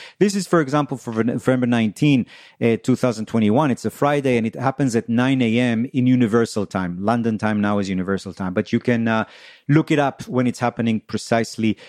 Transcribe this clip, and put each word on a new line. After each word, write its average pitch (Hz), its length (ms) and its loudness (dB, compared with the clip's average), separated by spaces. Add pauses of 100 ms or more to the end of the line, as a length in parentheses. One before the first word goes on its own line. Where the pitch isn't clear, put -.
(180)
This 196 180 2
is, 196 120 -4
for 175 120 2
example, 143 380 -2
for 117 140 -10
Ven-, 113 160 0
November 123 400 0
nineteenth, 120 600 2 (340)
uh, 117 200 2
two 127 140 2
thousand 110 320 -2
twenty-one. 117 440 2
It's - 140 -4
a 110 60 -4
Friday, 143 460 0
and 113 100 -2
it 107 80 -8
happens 131 400 -2
at 113 120 -2
nine 127 340 0
A 117 180 0
M 120 340 0
in 127 140 0
Universal 117 580 2
Time. 90 340 -6
London 110 380 0
time 107 240 -2
now 104 180 0
is 95 100 -4
Universal 92 440 -4
Time, 92 200 -6
but 104 200 -4
you 120 60 2
can, 117 280 0
uh, 110 180 0 (420)
look 156 240 2
it 151 80 2
up 139 280 -2
when 127 200 0
it's 117 120 -4
happening 113 400 -2
precisely, 110 800 -2 (120)